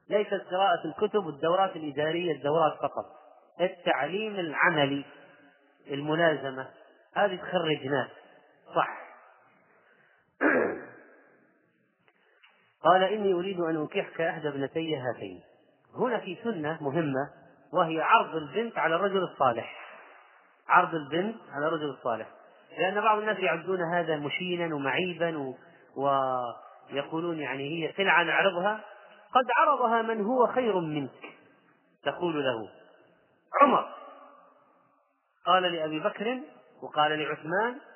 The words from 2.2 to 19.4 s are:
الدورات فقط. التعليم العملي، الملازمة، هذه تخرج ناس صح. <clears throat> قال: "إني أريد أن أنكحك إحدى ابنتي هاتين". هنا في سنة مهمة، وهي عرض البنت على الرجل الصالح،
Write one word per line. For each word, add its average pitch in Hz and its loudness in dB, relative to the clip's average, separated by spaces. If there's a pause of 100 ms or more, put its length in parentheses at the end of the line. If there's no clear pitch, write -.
الدورات 147 2
فقط. 131 -4 (560)
التعليم 180 -2
العملي، 147 2 (840)
الملازمة، 139 0 (460)
هذه 185 0
تخرج 156 -2
ناس 135 -2 (640)
صح. - -2 (1300)
<clears throat> - 2 (2000)
قال: 185 6
"إني 196 0
أريد 180 -2
أن 160 0
أنكحك 156 -4
إحدى 165 -2
ابنتي 147 -4
هاتين". 107 -8 (540)
هنا 220 -2
في 180 -10
سنة 160 -4
مهمة، 143 -2 (420)
وهي 160 0
عرض 214 2
البنت 160 -4
على 160 2
الرجل 190 2
الصالح، 123 0 (920)